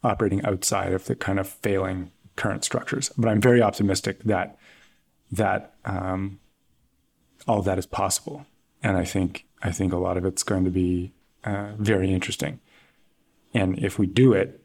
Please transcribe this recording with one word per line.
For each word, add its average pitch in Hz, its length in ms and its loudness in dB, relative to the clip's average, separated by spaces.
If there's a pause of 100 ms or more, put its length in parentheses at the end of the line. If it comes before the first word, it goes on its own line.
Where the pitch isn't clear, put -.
operating 101 420 0
outside 92 480 0
of 95 120 -4
the - 100 -2
kind 98 240 -2
of 95 80 -4
failing 95 640 -2 (240)
current 104 280 -4
structures. - 540 -4
But 113 120 2
I'm 104 120 2
very 120 200 6
optimistic 101 600 0
that, 101 340 -2 (760)
that, 98 420 -2 (120)
um, 95 540 -4 (1080)
all 107 160 2
that 92 140 0
is 90 80 -4
possible. - 600 -4 (380)
And 98 140 2
I 90 80 0
think, 92 400 -2 (180)
I 95 80 0
think 90 220 0
a 87 40 0
lot 90 200 0
of 90 80 -2
it's 92 180 -2
going 92 220 0
to 92 40 2
be, 90 440 0 (300)
uh, 101 340 -6
very 98 360 2
interesting. - 460 -4 (920)
And 95 260 0
if - 180 -2
we 104 80 2
do 113 280 6
it 92 320 0